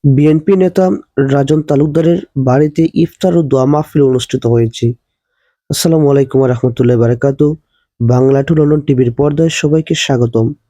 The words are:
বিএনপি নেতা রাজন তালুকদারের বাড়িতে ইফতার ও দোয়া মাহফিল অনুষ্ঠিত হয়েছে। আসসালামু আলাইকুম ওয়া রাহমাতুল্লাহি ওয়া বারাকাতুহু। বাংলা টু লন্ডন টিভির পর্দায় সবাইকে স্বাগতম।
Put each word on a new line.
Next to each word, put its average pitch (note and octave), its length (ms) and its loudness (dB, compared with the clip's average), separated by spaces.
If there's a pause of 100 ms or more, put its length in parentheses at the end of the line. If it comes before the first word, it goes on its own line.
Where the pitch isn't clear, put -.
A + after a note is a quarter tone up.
(160)
বিএনপি D#3 400 2
নেতা F#3 300 0 (460)
রাজন C#3+ 320 0
তালুকদারের D#3+ 560 0 (280)
বাড়িতে D3 360 0 (200)
ইফতার F3+ 340 -2
ও E3+ 60 2
দোয়া C3 300 0
মাহফিল D3+ 300 -2
অনুষ্ঠিত B2+ 420 -2
হয়েছে। A#2 400 0 (840)
আসসালামু D#3+ 400 0
আলাইকুম C#3 300 0
ওয়া C3 120 2
রাহমাতুল্লাহি B2 480 0
ওয়া A#2+ 40 2
বারাকাতুহু। C#3 480 0 (480)
বাংলা B2+ 440 2
টু E3 120 -2
লন্ডন D3+ 280 0
টিভির B2+ 340 0
পর্দায় D3 420 0
সবাইকে D#3 360 -2
স্বাগতম। A#2+ 500 -2 (240)